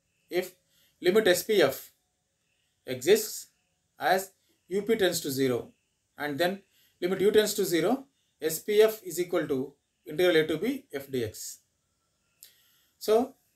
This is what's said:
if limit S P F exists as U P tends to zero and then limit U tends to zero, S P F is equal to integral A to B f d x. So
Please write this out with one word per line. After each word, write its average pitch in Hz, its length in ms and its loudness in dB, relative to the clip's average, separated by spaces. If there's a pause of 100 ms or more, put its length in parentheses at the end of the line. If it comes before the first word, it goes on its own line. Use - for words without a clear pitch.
(300)
if 185 240 -4 (460)
limit 190 280 2
S 180 160 4
P 208 180 2
F - 300 0 (960)
exists 131 600 -2 (520)
as 185 320 0 (360)
U 190 140 -4
P 220 140 -2
tends 180 260 0
to 160 80 -6
zero 131 420 -2 (460)
and 143 220 -8
then 185 220 -2 (380)
limit 180 220 -2
U 202 100 4
tends 208 220 4
to 196 100 -2
zero, 175 420 0 (360)
S 160 180 -4
P 208 220 4
F 214 220 2
is 170 160 -8
equal 175 280 -2
to 139 260 -4 (340)
integral 170 280 2
A 156 120 4
to 160 100 -2
B 247 340 -4
f 135 200 -10
d 127 120 -2
x. - 360 -10 (1400)
So 233 380 0 (200)